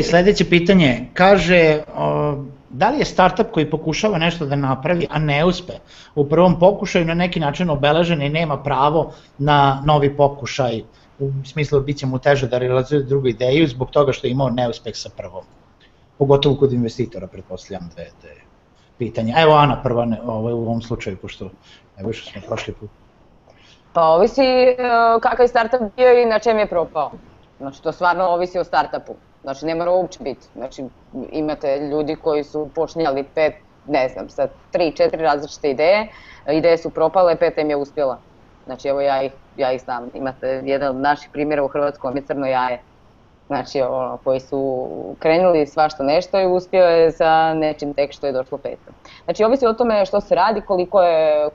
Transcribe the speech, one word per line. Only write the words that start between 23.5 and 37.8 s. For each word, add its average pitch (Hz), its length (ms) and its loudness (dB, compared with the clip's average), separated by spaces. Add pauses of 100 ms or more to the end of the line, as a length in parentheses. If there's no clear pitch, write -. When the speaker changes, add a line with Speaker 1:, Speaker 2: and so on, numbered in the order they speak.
Speaker 2:
Pa 170 100 2
ovisi, 175 400 4
e, 254 320 4 (460)
kakav 247 220 2
je 240 40 6
startup 240 340 0 (140)
bio 247 260 6
i 240 40 4
na 220 140 2
čem 220 200 2
je 208 80 0
propao. 160 440 -4 (480)
Znači, 135 240 -14
to 160 80 -6
stvarno 175 340 0
ovisi 180 340 -2
o 170 40 0
startupu. 151 520 -4 (280)
Znači, 135 220 -10
ne 165 100 -2
mora 170 160 -2
uopće 180 320 -2
biti. 127 320 -10
Znači, 131 280 -14 (480)
imate 151 580 -4
ljudi 151 260 -4
koji 151 280 -2
su 151 320 -8
počinjali 160 480 -4 (120)
pet, 156 180 0 (340)
ne 135 220 0
znam, - 200 -14
sa 139 180 -4 (240)
tri, 175 200 0
četiri 160 320 -2
različite 147 480 -2
ideje, 180 360 0 (440)
ideje 160 260 2
su 165 120 -6
propale, 160 460 2
peta 165 260 0
im 151 80 -2
je 147 60 -2
uspjela. 139 420 -4 (480)